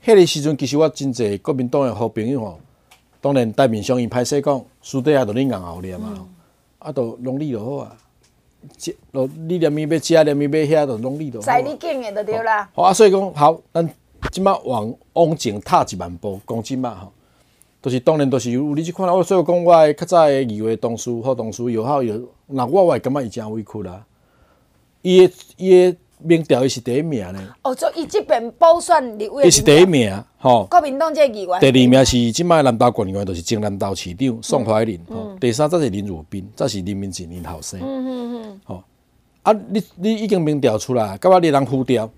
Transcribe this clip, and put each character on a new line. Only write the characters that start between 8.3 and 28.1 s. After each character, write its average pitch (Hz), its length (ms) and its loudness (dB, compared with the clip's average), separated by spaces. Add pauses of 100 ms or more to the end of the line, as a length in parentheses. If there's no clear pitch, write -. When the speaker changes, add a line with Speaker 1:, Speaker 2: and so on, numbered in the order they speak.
Speaker 1:
这， - 160 -12 (200)
就 131 140 -2
你 160 320 -6
念 151 180 0
伊 156 40 -4
要 156 180 0
遮， 151 340 4
念 143 40 0
伊 147 340 0
要 156 120 4
遐， 143 40 -2
就 120 100 -6
拢 131 220 -8
你 151 100 -8
就 117 120 -12
好 - 20 -12
啊。 - 20 -10
Speaker 2:
在 254 160 2
你 277 160 -8
境 302 240 -8
的 220 100 -10
就 208 120 -6
对 220 200 -6
啦。 214 300 -2
Speaker 1:
好 165 100 -2
啊， 185 100 4
所 214 140 6
以 185 40 6
讲 190 220 -2
好， 147 280 2 (100)
咱 170 160 -2 (440)
即 185 100 -8
马 190 180 2
往， 113 340 -6 (200)
往 160 240 2
前 104 240 -4
踏 165 280 2
一 104 60 -12
万 87 220 -10
步， 98 300 -8
讲 113 160 -8
即 - 120 -8
马 127 200 -6
吼， 98 160 -18 (680)
就 135 100 -4
是 127 80 -2
当 160 180 2
然 139 120 0
就 127 100 0
是 117 120 -4
有 143 220 -2
你 151 80 -4
即 170 120 -8
款， 185 200 -2
我 185 80 2
所 185 160 2
以 170 60 2
讲 175 200 0
我 170 120 6 (100)
的 151 80 2
较 - 120 -6
早 170 200 4
的 135 180 2
议 107 180 -4
会 110 160 -2
同 117 200 -4
事、 120 140 -8 (100)
副 131 140 -2
同 113 160 -6
事 120 180 -6
又 113 140 -2
好， 139 180 0
又， 113 200 -4 (260)
那 135 180 -4
我 170 280 2
也 117 60 -2
感 127 140 -4
觉 143 80 -4
伊 117 80 -8
真 107 220 -10
委 110 120 -8
屈 104 200 -12
啦。 92 220 -14 (960)
伊 185 260 8
的， - 60 0 (240)
伊 185 120 -4
的 180 280 6 (220)
民 165 240 2
调 135 200 2
伊 135 60 2
是 123 100 -6
第 117 140 -6
一 143 80 0
名 151 200 -4 (120)
呢。 98 300 -16
Speaker 2:
哦， 262 120 -4
所 330 160 -2
以 330 120 -8
伊 - 20 -6
即 415 160 -2